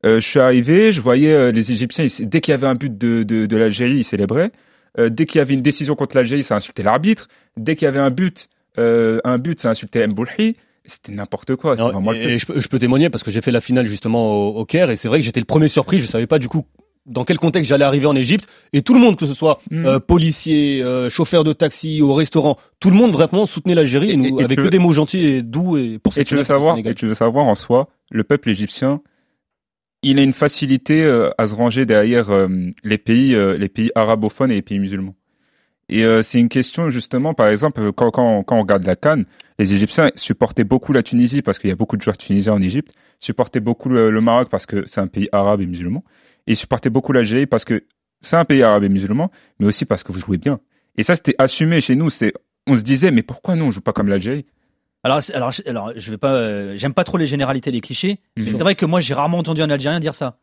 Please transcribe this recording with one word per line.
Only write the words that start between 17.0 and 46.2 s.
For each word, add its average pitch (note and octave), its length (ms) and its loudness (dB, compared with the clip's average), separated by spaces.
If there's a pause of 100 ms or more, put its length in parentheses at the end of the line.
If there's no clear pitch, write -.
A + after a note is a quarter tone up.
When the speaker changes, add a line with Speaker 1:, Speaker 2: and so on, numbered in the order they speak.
Speaker 2:
dans B2+ 200 -8
quel E3+ 140 0
contexte D#3+ 300 0
j'allais C#3 160 4
arriver C#3 220 2
en D3 100 2
Égypte C3+ 320 0 (240)
et C#3+ 80 2
tout B3 140 2
le A#3+ 60 6
monde, A3+ 160 4
que D#3 100 -4
ce C#3 80 -4
soit, D#3 260 0 (100)
Speaker 1:
Mm. D#3+ 160 -4
Speaker 2:
euh, C3+ 140 2
policier, D3+ 840 0
euh, B2 280 -2
chauffeur E3 340 2
de D#3 80 0
taxi, D#3 480 -4
au C#3 140 4
restaurant, D3 420 0 (240)
tout F#3 80 2
le F#3 80 6
monde A#3 160 6
vraiment E3 320 2
soutenait F3+ 300 -4
l'Algérie D3 360 2
et - 40 0
Speaker 1:
Et, - 20 2
Speaker 2:
nous, C3 240 0
Speaker 1:
et B2+ 40 2
Speaker 2:
avec B2+ 140 0
Speaker 1:
tu C#3 60 0
Speaker 2:
que - 60 2
des F#3+ 80 4
mots F3 140 4
gentils D3+ 340 0
et C3 160 0
doux D#3 340 -4
et A2+ 220 -4
pour - 140 -16
Speaker 1:
et - 20 -16
Speaker 2:
cette C#3+ 140 -2
Speaker 1:
tu D3 80 -2
veux C#3+ 60 0
Speaker 2:
finale B2 40 -4
face C#3 100 2
au - 20 2
Speaker 1:
savoir, D#3 180 2
Speaker 2:
Sénégal. A2+ 160 -6
Speaker 1:
et - 20 -4
tu - 120 -6
veux G#2+ 80 -2
savoir A#2 320 0
en G#2+ 80 2
soi, - 360 0 (200)
le A2 140 -2
peuple C#3+ 240 -2
égyptien, A#2+ 540 -4 (1000)
il C3+ 160 2
a C#3 40 4
une C3+ 100 4
facilité, D3 720 0
euh, A#2 340 2
à A2+ 80 2
se G#2 80 -6
ranger A#2+ 320 0
derrière, A2 440 2
euh, G2 180 2 (360)
les G#2+ 140 0
pays, B2 360 2
euh, G2 220 2
les G2 120 -2
pays A2+ 260 -2
arabophones A2 560 0
et A2+ 40 0
les G2 80 -2
pays G2+ 160 -6
musulmans. F#2+ 360 -6 (760)
Et, A2 160 0
euh, A2+ 180 4
c'est - 180 -2
une A#2 80 4
question C3+ 420 -2
justement, B2+ 440 -4
par G#2+ 140 4
exemple, G#2+ 440 0
quand, A#2 180 2
quand, A2+ 320 0
quand A#2+ 140 0
on A2 60 4
regarde G2 220 0
la F#2 120 0
can, D3 260 0 (360)
les G2 140 2
Égyptiens G#2+ 440 2
supportaient - 480 -2
beaucoup B2+ 280 0
la B2 120 2
Tunisie B2 380 0
parce G2 160 -2
qu'il G2 120 -2
y - 20 -4
a F2 40 -4
beaucoup G#2+ 200 -4
de G2 60 -8
joueurs G#2 160 -2
tunisiens G2+ 340 0
en G#2 100 2
Égypte, G2+ 300 -4 (280)
supportaient - 400 -2
beaucoup A#2 280 -4
le, A2+ 220 4
le A2 100 0
Maroc A#2 300 2
parce - 160 -4
que G2+ 200 -6
c'est - 140 -6
un G2 60 -2
pays G2 260 -4
arabe G2+ 280 2
et F#2 60 -4
musulman, F2+ 380 -8 (420)